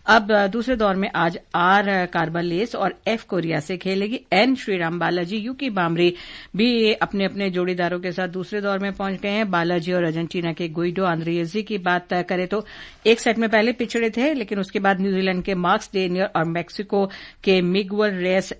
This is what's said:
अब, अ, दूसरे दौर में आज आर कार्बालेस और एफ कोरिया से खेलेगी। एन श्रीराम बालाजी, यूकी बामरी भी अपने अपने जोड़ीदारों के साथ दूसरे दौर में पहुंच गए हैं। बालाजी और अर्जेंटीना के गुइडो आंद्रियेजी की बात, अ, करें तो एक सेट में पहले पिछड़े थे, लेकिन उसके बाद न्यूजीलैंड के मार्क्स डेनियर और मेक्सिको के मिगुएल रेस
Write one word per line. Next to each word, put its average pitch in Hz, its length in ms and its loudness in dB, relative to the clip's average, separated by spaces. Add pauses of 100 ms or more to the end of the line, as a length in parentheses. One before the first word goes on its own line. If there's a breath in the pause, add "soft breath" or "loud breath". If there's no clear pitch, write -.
अब, 214 260 6
अ, 202 160 6
दूसरे 233 280 0
दौर 208 200 2
में 190 200 -2
आज 165 240 0 (160)
आर 190 500 4
कार्बालेस 170 720 -2
और 185 320 -2
एफ 220 160 -2
कोरिया 165 360 -2
से 180 180 -6
खेलेगी। 202 420 -2 (140)
एन 247 220 4
श्रीराम 175 440 -2
बालाजी, 175 380 -2
यूकी 262 320 -6
बामरी 175 440 2 (420 loud breath)
भी 220 380 4
अपने 196 320 -2
अपने 196 240 -2
जोड़ीदारों 180 500 -2
के 180 120 -4
साथ 185 160 -4
दूसरे 185 340 -6
दौर 196 180 -2
में 196 140 -4
पहुंच 196 280 -4
गए 202 80 -4
हैं। 208 220 -2
बालाजी 170 400 0
और 180 120 2
अर्जेंटीना 165 500 -2
के 175 160 -6
गुइडो 175 340 -2
आंद्रियेजी 170 600 -2
की 214 140 -6
बात, 180 360 -2
अ, 180 80 0
करें 180 260 -2
तो 208 180 -4 (400 loud breath)
एक 226 140 6
सेट 220 180 2
में 226 120 0
पहले 220 220 4
पिछड़े 233 380 -2
थे, 247 240 0
लेकिन 214 260 -4
उसके 196 200 -4
बाद 196 220 2
न्यूजीलैंड 190 420 0
के 196 140 -2
मार्क्स 180 360 2
डेनियर 185 320 0 (100)
और 165 100 2
मेक्सिको 190 600 -2 (380 loud breath)
के 185 180 4
मिगुएल 202 520 2
रेस 185 460 0